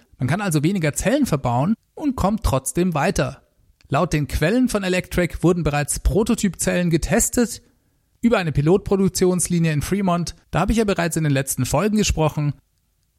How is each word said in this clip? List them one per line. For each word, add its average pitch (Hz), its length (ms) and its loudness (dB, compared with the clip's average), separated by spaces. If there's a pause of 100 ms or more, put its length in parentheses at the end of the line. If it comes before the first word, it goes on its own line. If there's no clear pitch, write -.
(180)
man 127 120 -2
kann 170 100 0
also 156 240 0
weniger 165 300 0
Zellen 247 320 0
verbauen 139 480 0 (200)
und 294 220 -4
kommt 202 300 0
trotzdem 170 480 0
weiter. 147 480 -2 (480)
Laut 156 240 0
den 147 160 -2
Quellen 233 400 2
von 202 140 -2
Electrek 180 600 -2
wurden 175 200 4
bereits 147 360 -2
Prototypzellen 185 920 0
getestet 220 720 0 (640)
über 226 160 4
eine 165 120 -2
Pilotproduktionslinie 175 1200 2
in 147 100 -2
Fremont. 180 500 -2 (160)
Da 151 120 0
habe 202 100 0
ich 226 80 2
ja 226 60 2
bereits 170 320 -2
in 160 60 0
den 147 100 2
letzten 135 340 -2
Folgen 202 300 0
gesprochen. 151 560 0 (640)